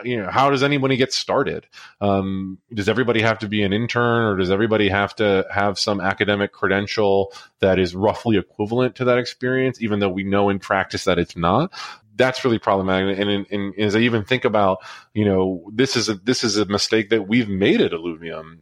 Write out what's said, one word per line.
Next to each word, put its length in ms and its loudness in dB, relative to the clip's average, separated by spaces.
you 180 -4
know, 80 -6
how 220 2
does 140 0
anybody 320 0
get 160 0
started? 520 -2
Um, 580 -2
does 140 -2
everybody 340 2
have 160 2
to 100 -6
be 140 -2
an 100 0
intern, 520 0
or 120 0
does 140 0
everybody 380 2
have 280 0
to 320 2
have 300 -2
some 220 -2
academic 500 0
credential 800 0
that 180 4
is 160 0
roughly 420 0
equivalent 600 -2
to 80 -4
that 140 4
experience, 600 -2
even 200 0
though 80 2
we 160 -4
know 240 2
in 100 0
practice 460 -2
that 160 2
it's 160 -4
not? 340 2
That's 280 0
really 140 2
problematic. 600 0
And, 120 0
and, 200 -2
and 280 -6
as 180 0
I 40 4
even 240 2
think 200 -2
about, 360 2
you 100 2
know, 480 0
this 240 0
is 140 0
a, 60 0
this 280 -2
is 140 0
a 80 2
mistake 440 0
that 160 0
we've 220 0
made 320 2
at 120 2
Illuvium. 680 -10